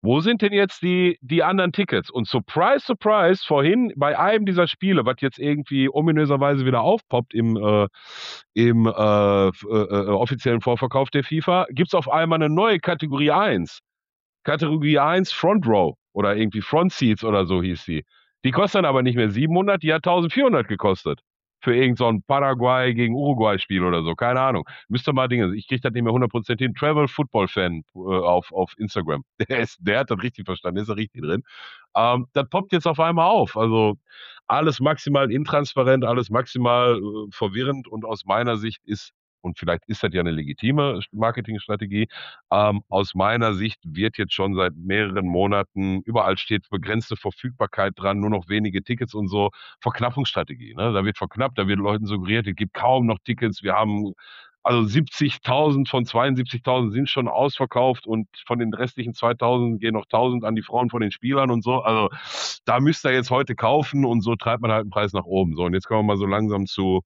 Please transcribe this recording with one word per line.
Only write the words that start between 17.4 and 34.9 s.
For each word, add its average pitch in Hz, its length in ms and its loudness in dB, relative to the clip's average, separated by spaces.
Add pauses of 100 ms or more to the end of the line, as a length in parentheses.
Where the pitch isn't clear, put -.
so 90 160 2
hieß 90 220 -4
die. 76 200 -6 (380)
Die 131 80 2
kostet 190 240 0
dann 185 100 4
aber 135 160 4
nicht 127 140 2
mehr 113 160 2
siebenhundert, 170 500 2
die 156 100 0
hat 156 120 0
tausendvierhundert 175 640 2
gekostet. 95 540 -2 (400)
Für 123 140 2
irgend 123 220 4
so 127 80 0
ein 110 160 2
Paraguay 127 720 0
gegen 117 220 0
Uruguay 120 420 2
Spiel 92 260 -2
oder 87 200 2
so, 82 100 -2
keine 123 260 0
Ahnung. 131 260 0 (220)
Müsst 120 200 -4
ihr 151 60 0
mal 131 140 2
Dinge, 110 280 0
ich 107 120 -10
krieg 127 140 -4
das 117 120 -2
nicht 120 100 -2
mehr 113 100 0
hundert 123 160 2
Prozent 117 300 -4
hin. 123 160 -2
Travel 151 320 2
Football 147 400 -2
Fan, 85 340 -2 (140)
äh, 92 40 -16
auf, 90 520 0
auf 92 260 -4
Instagram. 82 460 -4 (160)
<laughs> 110 100 -4
Der 127 120 -2
ist, - 180 -6
der 185 200 0
hat 135 120 -4
das 98 100 -4
richtig 117 240 -8
verstanden, 90 300 -6
der 101 80 -2
ist 107 60 -10
da 110 40 -4
richtig 104 300 -8
drin. 85 180 -2 (540)
Ähm, 123 380 0
das 139 160 0
poppt 196 220 -4
jetzt 175 140 0
auf 156 140 0
einmal 165 320 4
auf. 190 260 0
Also 110 380 2 (500)
alles 147 340 0
maximal 139 520 0